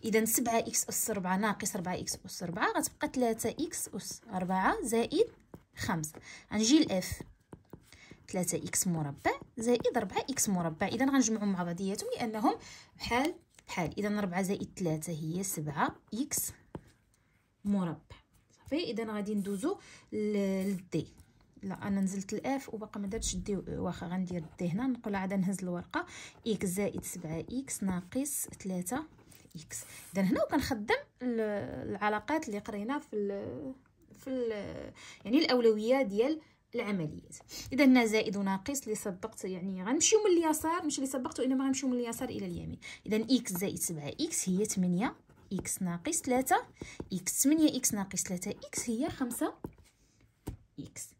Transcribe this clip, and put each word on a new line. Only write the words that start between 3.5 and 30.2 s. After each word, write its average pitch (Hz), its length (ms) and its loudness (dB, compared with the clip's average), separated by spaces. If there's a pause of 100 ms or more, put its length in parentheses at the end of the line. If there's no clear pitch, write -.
أس - 320 -10 (120)
ربعة 190 500 2
زائد 240 440 2 (500)
خمسة. 160 360 -2 (400)
غنجي 220 260 6
للإف، - 440 2 (1040)
ثلاثة 180 300 0
إكس - 280 -2
مربع 160 540 0 (180)
زائد 240 380 2
أربعة 220 340 0
إكس - 180 0
مربع. 175 380 0
إذا 233 200 2
غنجمعهم 220 460 4
مع 180 100 0
بعضياتهم 190 540 -2
لأنهم 226 380 2 (420)
بحال 269 380 2 (340)
بحال. - 300 -2
إذا 208 200 0
أربعة 196 240 0
زائد 190 340 -2
ثلاثة 160 360 -2
هي 160 300 -4
سبعة 165 540 -2 (180)
إكس - 380 -4 (1120)
مربع. 185 520 -2 (440)
صافي، 320 300 -2
إذا 226 140 -2
غادي 208 300 -4
ندوزو 202 420 -2 (360)
ل-، 208 40 -4
للدي. 196 880 0 (560)
لا، 196 260 -6
أنا 196 120 2
نزلت 190 320 -2
الإف 262 420 -4
وباقا 214 260 -8
ما 202 60 -4
درتش 226 280 -4
الدي، 190 220 -2
واخا 175 500 -4
غندير 175 460 -4
الدي 180 160 -2
هنا، 202 180 0
نقول 233 280 -2
عاد 190 200 -2
نهز 190 280 2
الورقة. 180 440 -4 (400)
إكس 208 220 0
زائد 180 360 -2
سبعة 165 480 -6
إكس 269 300 -6
ناقص 190 640 -2 (160)
ثلاثة 190 440 -4 (500)
إكس. - 240 -12 (340)
إذا 196 80 2